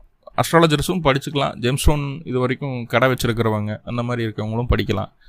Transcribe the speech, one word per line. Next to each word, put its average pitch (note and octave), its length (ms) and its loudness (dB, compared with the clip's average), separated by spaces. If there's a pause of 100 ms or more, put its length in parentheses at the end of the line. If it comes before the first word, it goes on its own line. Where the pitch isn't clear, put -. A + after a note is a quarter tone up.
(360)
அஸ்ட்ராலஜர்ஸும் E3 680 2
படிச்சுக்கலாம். C#3 560 0
ஜெம்ஸ்டோன் C#3 680 0
இது B2+ 120 -2
வரைக்கும் B2+ 480 -2
கடை B2 220 4
வச்சிருக்கிறவங்க, A2 760 0
அந்த A#2+ 180 -6
மாதிரி A#2+ 260 -4
இருக்கவங்களும் A2 480 -2
படிக்கலாம். G2+ 360 -2 (160)